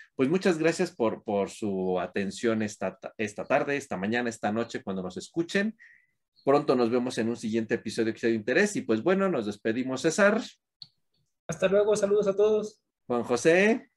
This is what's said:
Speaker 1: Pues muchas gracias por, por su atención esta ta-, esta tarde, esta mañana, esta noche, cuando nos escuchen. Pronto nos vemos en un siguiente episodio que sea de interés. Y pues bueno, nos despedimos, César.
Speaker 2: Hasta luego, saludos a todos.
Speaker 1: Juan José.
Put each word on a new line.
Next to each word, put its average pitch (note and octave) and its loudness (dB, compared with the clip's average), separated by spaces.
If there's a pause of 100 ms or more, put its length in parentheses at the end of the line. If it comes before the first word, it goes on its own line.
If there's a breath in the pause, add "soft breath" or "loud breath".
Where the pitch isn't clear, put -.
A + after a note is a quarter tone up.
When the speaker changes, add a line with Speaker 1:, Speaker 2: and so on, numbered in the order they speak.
(160 loud breath)
Speaker 1:
Pues C3+ 2
muchas F#3 2
gracias E3 0
por, - -2
por G2 -2
su F#2 -2
atención G#2 -2
esta G2+ -6
ta-, - -14
esta - -6
tarde, C#3 0
esta G2+ -8
mañana, A#2 -2
esta A2 -4
noche, A2+ -4
cuando F#2+ -6
nos F2+ -10
escuchen. G3 -4 (640 soft breath)
Pronto D3 4
nos B2 2
vemos B2 0
en A2+ -2
un A#2+ -4
siguiente A2+ -2
episodio A2+ -2
que - -12
sea A#2+ 0
de A2+ 2
interés. C#3 0
Y B2+ -4
pues A2 -2
bueno, F#3+ 2
nos C3 -2
despedimos, B2 -4
César. G#3 2 (1040)
Speaker 2:
Hasta F3 -2
luego, G#3 4
saludos G3+ 2
a G3 0
todos. G#3+ 0 (240)
Speaker 1:
Juan A#2+ -2
José. F#3 4